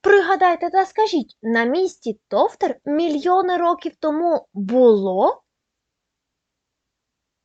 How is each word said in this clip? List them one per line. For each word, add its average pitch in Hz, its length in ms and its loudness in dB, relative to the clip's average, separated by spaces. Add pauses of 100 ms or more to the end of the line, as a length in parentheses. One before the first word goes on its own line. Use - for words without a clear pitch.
Пригадайте 359 680 2
та 381 160 0
скажіть, 392 560 -4
на 226 220 -2
місці 262 640 -4
товтер 302 560 -2
мільйони 339 720 -2
років 339 400 -4
тому 311 560 -4
було? 208 920 2 (2000)